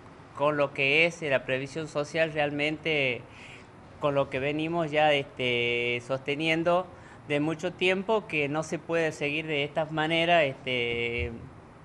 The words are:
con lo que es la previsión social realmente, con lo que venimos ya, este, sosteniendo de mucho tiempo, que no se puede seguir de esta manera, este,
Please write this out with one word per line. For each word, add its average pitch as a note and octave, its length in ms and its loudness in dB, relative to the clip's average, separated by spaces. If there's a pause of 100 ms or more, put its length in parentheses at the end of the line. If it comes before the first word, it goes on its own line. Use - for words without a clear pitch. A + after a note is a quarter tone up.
(360)
con D3 220 2
lo C#3 160 2
que C#3+ 320 4
es E3+ 180 -2
la C3+ 200 2
previsión C#3 440 -4
social D3+ 460 -2
realmente, D3 880 0 (800)
con C#3+ 120 2
lo C#3 160 2
que C3+ 100 -4
venimos D#3 520 -2
ya, D3+ 220 6
este, A#2+ 920 0
sosteniendo D#3+ 800 0 (440)
de D3 100 2
mucho E3 340 -2
tiempo, F#3+ 540 0
que D3 220 -2
no D#3 120 -2
se D#3 160 -4
puede E3 340 0
seguir D3+ 360 -4
de D3 160 0
esta D3 220 -2
manera, D#3+ 580 4
este, A#2+ 880 -2 (540)